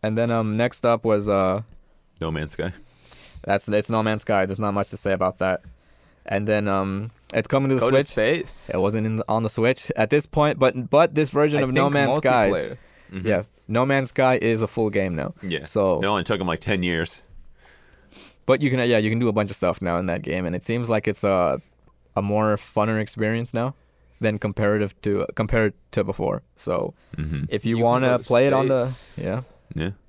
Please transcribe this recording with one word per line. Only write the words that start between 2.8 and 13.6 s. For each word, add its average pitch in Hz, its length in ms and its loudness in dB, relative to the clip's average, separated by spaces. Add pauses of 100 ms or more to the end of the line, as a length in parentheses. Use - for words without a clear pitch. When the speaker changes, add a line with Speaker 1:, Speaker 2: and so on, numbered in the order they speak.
Speaker 1:
that's, 101 240 -2
it's 104 200 0
No 113 140 0
Man's 110 200 -2
Sky. 98 220 2
There's 95 140 -6
not 104 140 -2
much 101 160 -2
to 104 80 -12
say 98 160 -2
about 92 240 0
that. 92 240 0 (640)
And 101 240 -2
then, 104 180 2
um, 98 440 -2 (220)
it's 113 140 -2
coming 139 220 0
to 131 60 4
the 120 60 2
Speaker 3:
Go 117 80 2
to 131 140 4
Speaker 1:
Switch. - 40 -6
Speaker 3:
space. - 680 -2
Speaker 1:
It - 40 -2
wasn't 104 300 0
in 110 100 -2
the, 110 100 -4
on 113 160 0
the 107 60 0
Switch 120 460 0
at 117 140 0
this 147 160 2
point, 147 340 0
but, 127 300 2
but 156 260 4
this 151 160 2
version 147 280 2
Speaker 3:
I 135 40 2
Speaker 1:
of 131 100 -2
No 135 120 2
Speaker 3:
think 143 80 0
Speaker 1:
Man's 139 240 2
Sky, 127 320 4
Speaker 3:
multiplayer. 78 280 -4 (340)
Speaker 2:
Mm-hmm. 92 160 -6
Speaker 1:
yes, 104 220 0 (180)